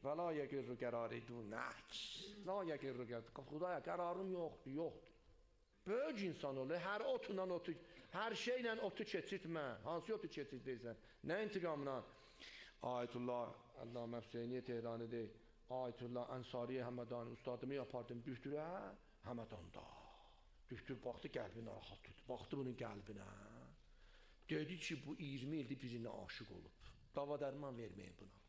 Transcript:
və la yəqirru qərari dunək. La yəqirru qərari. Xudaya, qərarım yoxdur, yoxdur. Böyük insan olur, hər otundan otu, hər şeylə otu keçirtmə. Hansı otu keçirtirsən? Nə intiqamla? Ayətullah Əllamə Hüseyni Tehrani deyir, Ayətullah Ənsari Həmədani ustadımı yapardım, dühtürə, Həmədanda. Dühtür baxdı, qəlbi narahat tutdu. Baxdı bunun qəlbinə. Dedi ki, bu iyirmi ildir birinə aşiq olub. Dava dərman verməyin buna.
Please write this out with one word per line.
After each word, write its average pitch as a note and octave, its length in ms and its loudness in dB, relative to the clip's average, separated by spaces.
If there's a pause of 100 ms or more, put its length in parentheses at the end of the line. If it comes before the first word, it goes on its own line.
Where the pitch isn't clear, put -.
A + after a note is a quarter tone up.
və C#3 120 4
la F3 100 4 (100)
yəqirru B2+ 420 2
qərari A#2 460 2
dunək. A#2 760 -2 (440)
La F#3+ 140 2 (100)
yəqirru C3+ 400 0
qərari. A#2 240 -4 (160)
Xudaya, D#3+ 340 2
qərarım F3 500 2
yoxdur, D#3 440 -2
yoxdur. - 380 -2 (720)
Böyük A#3+ 420 4
insan C#3 340 2
olur, D#3 160 4
hər G3+ 300 2
otundan F#3+ 480 4
otu, E3 160 2 (400)
hər G#3+ 260 4
şeylə A#3+ 460 6
otu G3+ 240 2
keçirtmə. E3 560 2 (220)
Hansı E3+ 280 4
otu E3+ 140 0
keçirtirsən? B2+ 720 -2 (240)
Nə E3+ 220 4
intiqamla? D#3 500 2 (840)
Ayətullah A#2+ 680 4 (340)
Əllamə A#2 400 0
Hüseyni A#2+ 400 0
Tehrani A#2 480 0
deyir, A2+ 220 0 (400)
Ayətullah B2 640 2
Ənsari B2+ 480 0
Həmədani A#2+ 500 0
ustadımı C3 460 0
yapardım, A#2+ 420 -2
dühtürə, C#3 460 0 (540)
Həmədanda. A2 600 -6 (880)
Dühtür A#2+ 320 -4
baxdı, B2 280 -2
qəlbi A2+ 340 -2
narahat G#2 380 -8
tutdu. - 260 -16
Baxdı B2+ 300 -2
bunun B2+ 160 2
qəlbinə. G2+ 520 -4 (1200)
Dedi D#3 280 2
ki, D#3 180 0 (100)
bu C#3 80 -2
iyirmi C#3 480 0
ildir B2+ 160 -2
birinə A#2 320 -2 (140)
aşiq - 260 -6
olub. - 380 -12 (260)
Dava C#3+ 240 4
dərman C#3 400 0
verməyin G2+ 400 -6
buna. - 300 -16